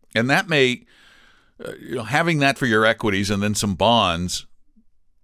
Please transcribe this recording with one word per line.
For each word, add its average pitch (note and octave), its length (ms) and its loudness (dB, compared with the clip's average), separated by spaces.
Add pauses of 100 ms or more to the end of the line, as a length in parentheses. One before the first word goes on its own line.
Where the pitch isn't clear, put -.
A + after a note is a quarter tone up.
(140)
and A#2+ 160 0
that F#3+ 180 0
may, C3 380 0 (800)
uh, - 160 -12
you - 160 -10
know, A#2 80 -6
having D#3 340 0
that C#3 180 2
for C3+ 100 -2
your A2 200 4
equities G#2 420 0
and G2+ 140 -2
then G#2 140 -2
some G2+ 180 -2
bonds F#2 720 0 (760)